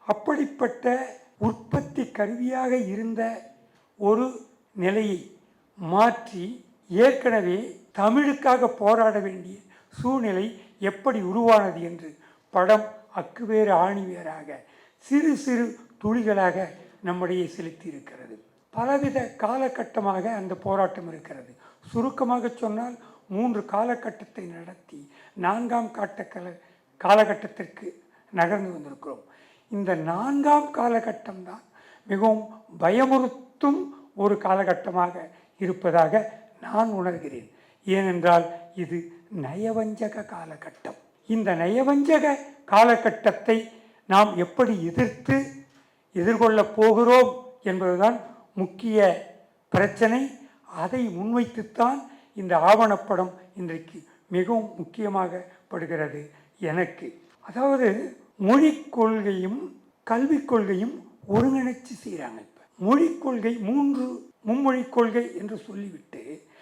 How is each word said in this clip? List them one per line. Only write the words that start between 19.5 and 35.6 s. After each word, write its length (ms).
அந்த 200
போராட்டம் 540
இருக்கிறது. 480
சுருக்கமாக 580
சொன்னால், 500
மூன்று 360
காலகட்டத்தை 800
நடத்தி 640
நான்காம் 600
காட்டக்கல-, 640
காலகட்டத்திற்கு 840
நகர்ந்து 400
வந்திருக்கிறோம். 500
இந்த 240
நான்காம் 800
காலகட்டம்தான் 880
மிகவும் 420
பயமுறுத்தும் 1000
ஒரு 200
காலகட்டமாக 920
இருப்பதாக 840